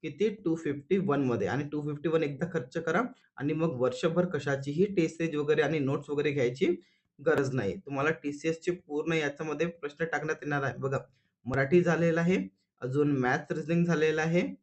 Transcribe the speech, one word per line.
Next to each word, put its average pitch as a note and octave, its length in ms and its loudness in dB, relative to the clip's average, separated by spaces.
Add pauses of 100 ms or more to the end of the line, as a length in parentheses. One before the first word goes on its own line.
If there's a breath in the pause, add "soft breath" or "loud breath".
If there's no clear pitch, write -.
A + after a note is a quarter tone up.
किती? D#3+ 260 -2
टू E3 280 -2
फिफ्टी D#3 420 -2
वन C#3+ 260 0
मध्ये. A2+ 220 0
आणि C3 220 0
टू D3 140 -6
फिफ्टी D3 260 -4
वन D#3+ 140 2
एकदा C#3+ 300 -2
खर्च - 240 -6
करा E3 260 0 (340 loud breath)
आणि D3 160 -2
मग D#3+ 200 0
वर्षभर C#3+ 540 2
कशाचीही C#3+ 600 0
टेस्ट F3+ 320 0
सिरीज D#3+ 160 -2
वगैरे D3 280 2
आणि D3+ 160 2
नोट्स C#3 320 -2
वगैरे D3 220 0
घ्यायची B2+ 340 2 (600 soft breath)
गरज C#3 280 2
नाही. G2 240 -2
तुम्हाला C#3 320 -2
टीसीएसचे D#3+ 600 -2
पूर्ण D#3 420 -4
याच्यामध्ये D#3 540 -2
प्रश्न E3 380 -6
टाकण्यात D3+ 380 -4
येणार C#3+ 200 -2
आहे. C3 160 -4
बघा, C3 200 -2 (480)
मराठी C#3 360 4
झालेलं E3+ 380 2
आहे, F#3 280 2 (320)
अजून C#3+ 380 2
मॅथ्स C3 340 0
रिझनिंग D#3+ 320 2
झालेलं D#3 380 2
आहे F3 400 0